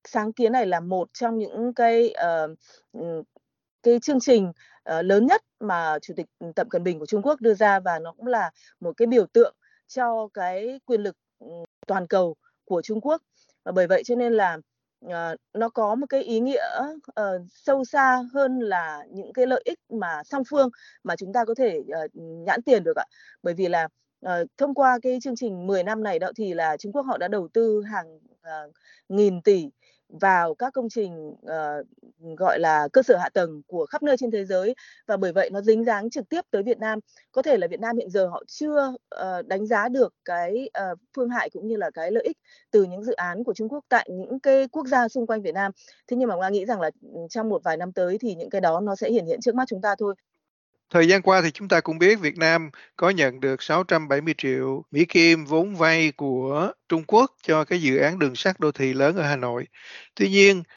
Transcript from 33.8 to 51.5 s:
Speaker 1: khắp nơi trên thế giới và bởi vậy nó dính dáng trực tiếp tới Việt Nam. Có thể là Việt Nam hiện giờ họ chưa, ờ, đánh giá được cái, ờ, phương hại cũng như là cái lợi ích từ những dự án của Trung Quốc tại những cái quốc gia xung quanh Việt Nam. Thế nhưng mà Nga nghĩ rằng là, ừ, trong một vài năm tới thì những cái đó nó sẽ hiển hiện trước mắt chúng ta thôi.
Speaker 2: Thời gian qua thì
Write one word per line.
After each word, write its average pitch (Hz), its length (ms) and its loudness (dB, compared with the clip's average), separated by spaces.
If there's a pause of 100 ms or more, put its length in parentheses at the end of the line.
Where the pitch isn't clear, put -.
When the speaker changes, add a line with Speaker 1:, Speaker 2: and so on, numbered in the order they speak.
Speaker 1:
khắp 294 180 -8
nơi 285 140 2
trên 247 140 -4
thế 202 140 -2
giới 190 300 0 (320)
và 202 100 0
bởi 190 140 -2
vậy 170 220 0
nó 202 80 -6
dính 220 220 4
dáng 220 260 -2
trực - 200 -8
tiếp 330 120 -4 (100)
tới 202 120 -2
Việt 220 160 -2
Nam. 214 200 -4 (320)
Có 262 100 -2
thể 277 160 4
là 175 100 -2
Việt 170 120 -8
Nam 226 180 -4
hiện 233 120 -4
giờ 190 180 0
họ 175 200 -10
chưa, 294 460 -2 (160)
ờ, 185 320 -6
đánh 190 240 -4
giá 214 240 0
được 247 240 2 (120)
cái, 180 480 -4
ờ, 185 220 -6 (200)
phương 247 140 -2
hại 233 200 -4
cũng 196 180 -10
như 226 80 -4
là 185 140 -4
cái 165 220 -6
lợi 226 120 0
ích - 140 -4 (340)
từ 208 120 6
những 185 200 -6
dự 240 100 -4
án 175 300 -6
của 240 100 -2
Trung 220 160 -6
Quốc 285 200 -10
tại - 220 2
những 185 280 -8
cái 269 280 4
quốc 285 200 -8
gia 254 200 2
xung 233 200 -4
quanh 220 140 -2
Việt 175 120 -4
Nam. 196 180 -2 (360)
Thế 247 100 -4
nhưng 247 120 0
mà 190 60 -2
Nga 185 140 -2
nghĩ 196 160 -2
rằng 214 160 -4
là, 156 100 0 (220)
ừ, 165 60 -14 (100)
trong 226 200 -4
một 185 140 -2
vài 160 140 -2
năm 180 140 -8
tới 180 260 -2
thì 220 180 -6
những 165 140 -12
cái 196 120 -4
đó 170 180 2
nó 202 160 -2
sẽ 202 160 -2
hiển 220 140 2
hiện 165 160 -2
trước 233 140 0
mắt 254 120 0
chúng 190 140 -8
ta 202 180 0
thôi. 202 160 -4 (720)
Speaker 2:
Thời 165 180 6
gian 190 140 6
qua 190 200 6
thì 165 100 0